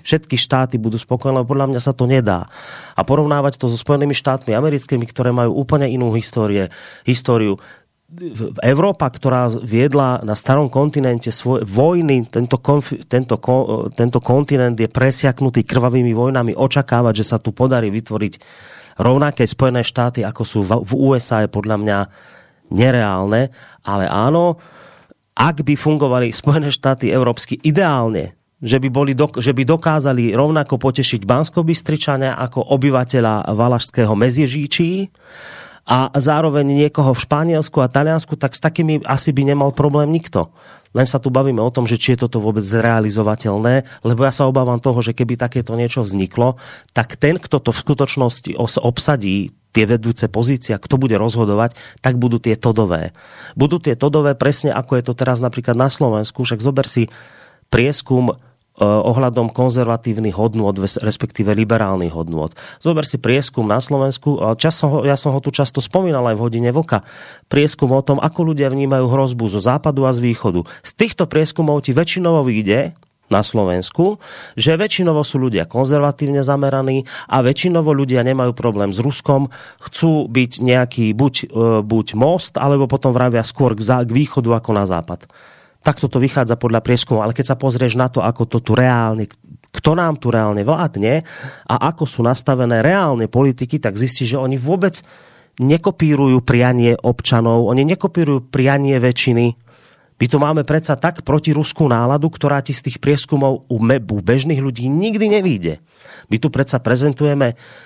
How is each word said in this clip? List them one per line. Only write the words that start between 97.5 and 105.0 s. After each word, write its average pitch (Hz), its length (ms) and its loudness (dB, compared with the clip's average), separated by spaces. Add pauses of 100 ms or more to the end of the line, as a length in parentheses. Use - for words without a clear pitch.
oni 127 160 2
nekopírujú 156 720 0
prianie 139 500 2
väčšiny. 120 560 2 (640)
My 120 80 0
tu 151 80 2
máme 147 240 2
predsa 151 320 -2
tak 165 320 -2
protiruskú 156 640 0
náladu, 131 400 2
ktorá 139 320 -2
ti - 80 -6
z - 160 -8
tých 127 160 -6
prieskumov 139 640 0
u 113 160 -2
me-, 123 160 4
u 104 240 -4
bežných 135 400 0
ľudí 123 240 -4
nikdy 202 400 0